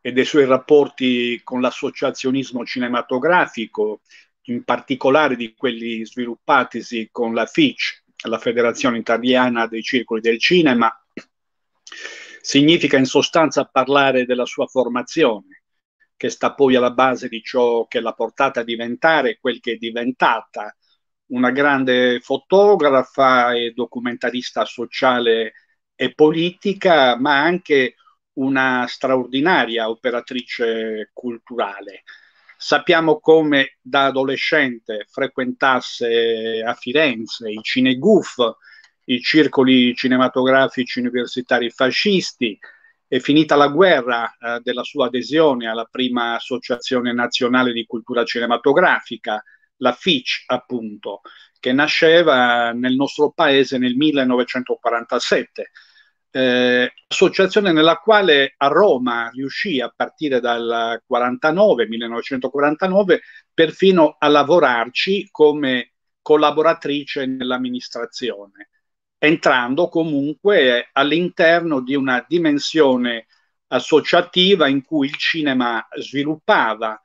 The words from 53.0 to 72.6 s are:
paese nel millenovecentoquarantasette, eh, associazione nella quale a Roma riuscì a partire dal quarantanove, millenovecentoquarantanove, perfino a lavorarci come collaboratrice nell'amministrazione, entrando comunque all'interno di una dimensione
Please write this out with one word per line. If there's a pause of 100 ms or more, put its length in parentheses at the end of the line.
paese
nel
millenovecentoquarantasette, (640)
eh, (160)
associazione
nella
quale
a
Roma
riuscì
a
partire
dal
quarantanove,
millenovecentoquarantanove, (320)
perfino
a
lavorarci
come (300)
collaboratrice
nell'amministrazione, (500)
entrando
comunque
all'interno
di
una
dimensione (400)